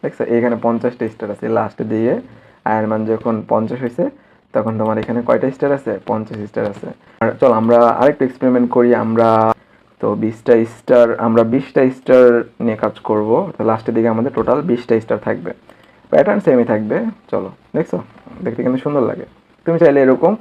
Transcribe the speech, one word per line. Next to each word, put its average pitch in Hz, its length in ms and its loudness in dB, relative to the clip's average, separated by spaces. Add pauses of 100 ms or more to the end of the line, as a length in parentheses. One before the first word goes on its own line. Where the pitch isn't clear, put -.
দেখছো, - 200 -6
এখানে 120 380 0
পঞ্চাশটা 117 480 -2
স্টার 107 220 -10
আছে। 117 180 -8
লাস্টে 110 340 -4
দিয়ে 113 380 -2 (440)
আয়ের 110 220 -2
মান 110 180 -2
যখন 110 420 -4
পঞ্চাশ 113 320 -2
হয়েছে, 135 300 -4 (440)
তখন 110 240 -4
তোমার 110 200 -2
এখানে 117 280 -4
কয়টা 120 260 0
স্টার 139 200 -2
আছে? 117 360 -4
পঞ্চাশ 110 300 -6
স্টার 104 280 -8
আছে। 101 220 -10 (340)
আর 110 180 0
চল 127 140 4
আমরা 113 240 4 (120)
আরেকটু 135 360 0
এক্সপেরিমেন্ট 127 460 0
করি। 120 240 4
আমরা 113 580 2 (460)
তো 107 160 -2
বিশটা 113 500 0
স্টার, 117 540 2
আমরা 113 240 2
বিশটা 131 460 0
স্টার 127 540 4 (160)
নিয়ে 113 180 -2
কাজ 110 220 -4
করবো। 110 580 -2
তো - 60 -4
লাস্টের 113 320 -2
দিকে 113 120 2
আমাদের 113 240 -2
টোটাল 123 300 -2
বিশটা 120 400 -2
স্টার 110 160 -4
থাকবে, - 360 -8 (560)
প্যাটার্ন 208 300 2
সেমই 131 240 2
থাকবে। 113 420 -2 (260)
চলো, 95 200 -6 (240)
দেখছো, 165 260 -4 (420)
দেখতে 120 200 -6
কিন্তু 131 160 -2
সুন্দর 147 220 -2
লাগে। - 240 -4 (400)
তুমি 165 140 0
চাইলে 143 220 6
এরকম 135 400 4